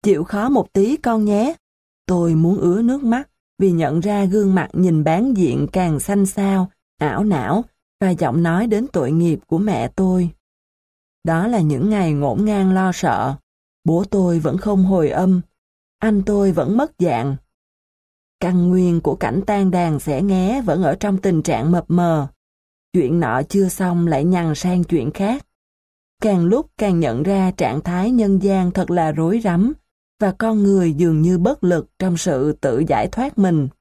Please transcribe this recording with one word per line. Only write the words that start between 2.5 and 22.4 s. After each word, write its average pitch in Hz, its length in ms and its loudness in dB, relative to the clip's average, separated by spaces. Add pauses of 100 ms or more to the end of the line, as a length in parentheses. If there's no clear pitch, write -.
ứa 175 240 2
nước 262 220 0
mắt 240 260 -2 (300)
vì 190 120 2
nhận 165 280 0
ra 202 260 -2
gương 196 300 2
mặt 170 180 -2
nhìn 170 300 2
bán 202 340 0
diện 143 360 0
càng 170 260 0
xanh 202 260 0
xao, 190 460 -2 (260)
ảo 147 260 -2
não 170 400 -2 (380)
và 190 80 2
giọng 165 340 0
nói 175 240 0
đến 220 260 -2
tội 139 180 0
nghiệp 165 360 0
của 160 100 -2
mẹ 170 300 -2
tôi. 185 420 0 (960)
Đó 165 240 0
là 208 140 0
những 151 280 0
ngày 185 240 0
ngổn 143 320 -2
ngang 196 280 2
lo 185 200 0
sợ. 131 420 -2 (480)
Bố 165 200 0
tôi 180 360 0
vẫn 160 180 -2
không 190 260 0
hồi 185 260 2
âm, 185 320 0 (580)
anh 214 260 2
tôi 202 260 2
vẫn 165 260 0
mất 294 220 0
dạng. 135 360 -2 (1040)
Căn 180 300 2
nguyên 180 320 2
của - 140 -2
cảnh - 320 -4
tan 196 240 0
đàn 170 280 0
xẻ 143 220 -4
nghé 196 400 0
vẫn 185 220 -2
ở 160 120 0
trong 196 220 -2
tình 185 240 0
trạng 147 300 -2
mập 175 160 0
mờ. 165 400 0 (680)